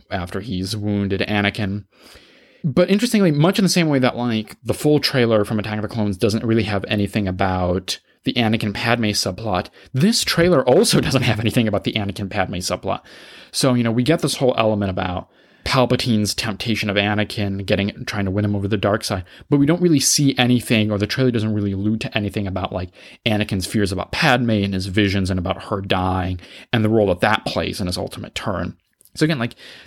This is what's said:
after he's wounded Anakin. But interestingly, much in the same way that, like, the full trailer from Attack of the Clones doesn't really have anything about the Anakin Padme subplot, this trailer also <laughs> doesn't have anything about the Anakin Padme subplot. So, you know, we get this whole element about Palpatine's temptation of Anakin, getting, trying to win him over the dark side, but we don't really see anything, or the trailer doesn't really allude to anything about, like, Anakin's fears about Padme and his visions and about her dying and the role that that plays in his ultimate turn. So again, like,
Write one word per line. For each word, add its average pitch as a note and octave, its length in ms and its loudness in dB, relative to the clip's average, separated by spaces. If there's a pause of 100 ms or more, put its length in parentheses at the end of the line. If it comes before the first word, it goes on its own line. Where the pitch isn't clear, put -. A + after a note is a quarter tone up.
(100)
after F#2 300 -6
he's G2 360 -6
wounded G2+ 460 -2
Anakin. G#2 600 -2 (800)
But F3 280 2
interestingly, G#3 400 4
much D3+ 280 4
in G3+ 60 2
the F3+ 60 2
same E3+ 180 2
way C#3+ 120 2
that, B2+ 180 0
like, A2+ 440 -4
the A2 120 -2
full D3+ 260 4
trailer A#2 460 2
from A2 120 -2
Attack G#2+ 200 -4
of G#2 40 -4
the G#2+ 60 -6
Clones G#2 300 -2
doesn't A2 260 2
really A2+ 200 2
have G2+ 240 -2
anything G2+ 380 0
about F#2 760 -2 (240)
the C3 100 -2
Anakin A2 400 0
Padme A#2 320 0
subplot, G2 640 -2 (260)
this G3 280 2
trailer E3+ 460 4
also D#3 320 6
<laughs> - 0 -
doesn't - 220 2
have G#2+ 180 0
anything A2+ 260 2
about G2+ 180 -2
the A#2+ 100 -2
Anakin G2+ 340 -4
Padme F#2+ 280 -2
subplot. F#2 440 -6 (500)
So, C3+ 220 2
you B2 100 2
know, A#2 80 0
we A#2 120 2
get D#3 180 2
this - 160 -2
whole B2+ 220 2
element G#2 320 2
about F#2 400 -6 (340)
Palpatine's A#2+ 680 0
temptation G#2+ 540 -4
of G2 80 -2
Anakin, G2+ 680 -2
getting, G#2 420 -2
trying G#2 180 -4
to F#2+ 60 -2
win G#2 160 0
him G2+ 100 0
over G2 100 -2
the G2+ 120 -2
dark G#2+ 260 0
side, F#2 200 -6 (260)
but C#3+ 80 4
we C#3 80 4
don't E3+ 160 2
really E3 180 4
see C3+ 380 2
anything, A#2+ 520 2
or G#2 80 0
the G#2 80 0
trailer B2+ 240 0
doesn't A2 220 -2
really G2+ 200 0
allude G#2+ 280 -2
to - 160 -6
anything G2+ 300 -4
about, F#2+ 260 -6
like, F2+ 180 -6 (360)
Anakin's G#2+ 400 0
fears G2+ 260 0
about F#2 180 -6
Padme B2 400 2
and G2 240 0
his F#2+ 120 -4
visions G2 440 2
and F#2 80 -2
about F2+ 260 -4
her G2+ 160 -4
dying F#2 600 -2 (320)
and A2 120 2
the G#2+ 40 2
role G#2+ 200 4
that F2+ 120 0
that G#2+ 240 2
plays F2+ 360 -4
in F#2+ 60 -2
his F2+ 120 -4
ultimate G2 360 -10
turn. F2+ 420 -6 (380)
So - 100 -2
again, D#3 160 0
like, A#2+ 160 -6 (300)